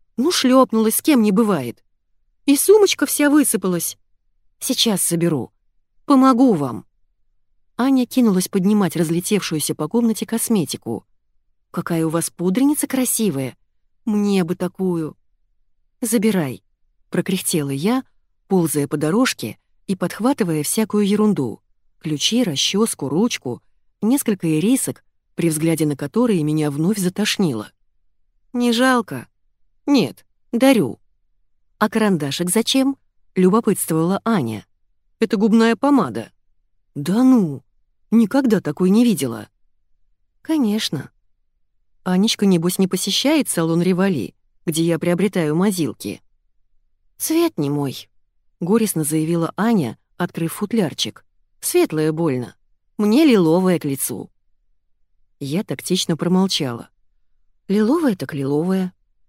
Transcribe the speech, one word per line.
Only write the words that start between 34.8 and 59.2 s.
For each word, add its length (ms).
«Это 200
губная 400
помада». 560
«Да 300
ну! 400
Никогда 480
такой 300
не 160
видела». 420
«Конечно». 680
«Анечка, 420
небось, 320
не 120
посещает 580
салон 340
Ривали, 540
где 180
я 160
приобретаю 560
мазилки?» 680
«Цвет 420
не 120
мой», — 400
горестно 460
заявила 500
Аня, 420
открыв 340
футлярчик. 720
«Светлое 500
больно. 460
Мне 260
лиловое 560
к 60
лицу». 440
Я 220
тактично 540
промолчала. 720
«Лиловое 480
так 160
лиловое. 580